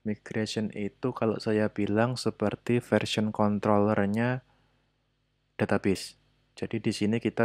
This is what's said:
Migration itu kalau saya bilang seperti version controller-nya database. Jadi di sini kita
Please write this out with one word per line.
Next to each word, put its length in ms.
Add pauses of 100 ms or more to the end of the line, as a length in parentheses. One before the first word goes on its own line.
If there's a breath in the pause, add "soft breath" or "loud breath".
Migration 720
itu 400
kalau 240
saya 320
bilang 480
seperti 640
version 480
controller-nya 1120 (1120)
database. 640 (380)
Jadi 240
di 80
sini 320
kita 240